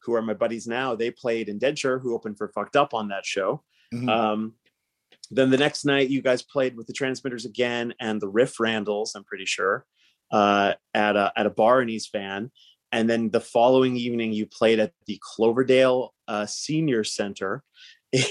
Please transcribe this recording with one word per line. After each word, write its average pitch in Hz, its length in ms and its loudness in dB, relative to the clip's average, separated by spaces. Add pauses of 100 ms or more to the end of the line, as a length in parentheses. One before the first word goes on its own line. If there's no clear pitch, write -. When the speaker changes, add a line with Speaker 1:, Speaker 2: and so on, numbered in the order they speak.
Speaker 1:
who 120 100 -4
are 113 80 2
my 110 120 -2
buddies 113 340 -4
now, 123 280 -4
they 117 160 -2
played 117 380 -4
in 104 80 -6
Dead 135 220 -2
Sure, 131 180 0
who 127 160 -4
opened 110 240 -6
for 107 120 -6
Fucked - 260 -4
Up 143 180 2
on 110 140 -4
that 98 180 -8
show. 101 380 -2 (300)
Speaker 2:
Mm-hmm. 120 160 -4
Speaker 1:
Um, 110 440 0 (800)
then 131 180 4
the 131 80 4
next 147 280 0
night, 139 240 2
you 135 120 -2
guys 127 220 2
played 131 320 -2
with 113 120 -14
the - 60 -10
Transmitters 127 520 -6
again 120 540 -4
and 110 220 -4
the 101 60 -4
Riff 104 320 0
Randalls, 107 560 -2
I'm 98 80 -16
pretty 95 220 -12
sure, 95 400 -2 (460)
uh, 101 420 4 (200)
at 104 220 2
a, 101 200 2
at 113 100 0
a 104 40 0
bar 117 320 4
in 120 80 -2
East 110 220 -10
Van. 98 400 -8 (400)
And 113 180 2
then 113 200 0
the 113 120 0
following 127 560 4
evening, 117 360 -2
you 107 120 -2
played 110 340 2
at 107 140 0 (120)
the - 160 -8
Cloverdale, 127 920 2 (140)
uh, 104 180 -4
Senior 143 580 -2
Center 101 600 -6 (240)
<laughs> - 240 -20 (200)